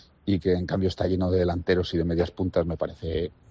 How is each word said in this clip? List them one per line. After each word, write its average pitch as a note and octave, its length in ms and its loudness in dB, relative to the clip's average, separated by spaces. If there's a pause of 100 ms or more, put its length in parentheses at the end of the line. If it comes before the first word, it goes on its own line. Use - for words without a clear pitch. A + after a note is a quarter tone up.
(260)
y G2 140 0
que, F#2 140 2
en F2+ 120 0
cambio, F#2+ 240 0
está F2+ 180 -2
lleno F#2 240 0
de F2+ 80 4
delanteros F2 540 0
y F2+ 40 0
de E2 60 2
medias E2+ 280 0
puntas, F2+ 340 0
me E2 120 -4
parece E2+ 540 -4 (200)